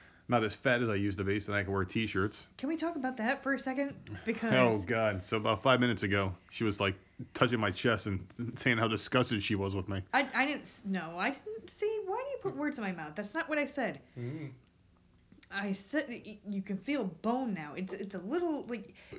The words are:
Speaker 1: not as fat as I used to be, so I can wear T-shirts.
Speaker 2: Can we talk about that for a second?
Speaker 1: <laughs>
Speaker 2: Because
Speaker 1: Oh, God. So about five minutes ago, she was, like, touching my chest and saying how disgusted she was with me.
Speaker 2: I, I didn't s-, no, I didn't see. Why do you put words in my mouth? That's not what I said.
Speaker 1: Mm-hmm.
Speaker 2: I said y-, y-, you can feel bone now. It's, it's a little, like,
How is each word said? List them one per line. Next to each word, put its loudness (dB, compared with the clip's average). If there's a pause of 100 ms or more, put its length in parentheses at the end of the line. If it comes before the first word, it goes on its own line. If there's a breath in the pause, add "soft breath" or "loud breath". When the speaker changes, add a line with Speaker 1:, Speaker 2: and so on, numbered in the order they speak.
(300 loud breath)
Speaker 1:
not 6
as -2
fat 4
as 2
I 2
used 0
to 0
be, 2
so -4
I 2
can -2
wear 2
T-shirts. -2 (100)
Speaker 2:
Can -4
we -2
talk -2
about -4
that -2
for 0
a 0
second? -2 (160)
Speaker 1:
<laughs> -10
Speaker 2:
Because 0
Speaker 1:
Oh, 6
God. 2
So 0
about 2
five 8
minutes 4
ago, 2 (160)
she -4
was, 2
like, 2 (380)
touching 4
my 4
chest 2
and -2 (300)
saying 2
how 4
disgusted 2
she 0
was 0
with -4
me. -2 (120)
Speaker 2:
I, 4
I 2
didn't -2
s-, -18
no, -4
I 0
didn't -10
see. -2
Why -2 (100)
do -6
you -6
put -4
words -2
in -4
my -2
mouth? -8
That's -6
not -4
what 0
I 2
said. -4 (180)
Speaker 1:
Mm-hmm. -6 (1040)
Speaker 2:
I -2
said -2
y-, -10
y-, -12 (120)
you -2
can -4
feel -2 (160)
bone 0
now. -6
It's, -6
it's -6
a -6
little, -2
like, -8 (260 loud breath)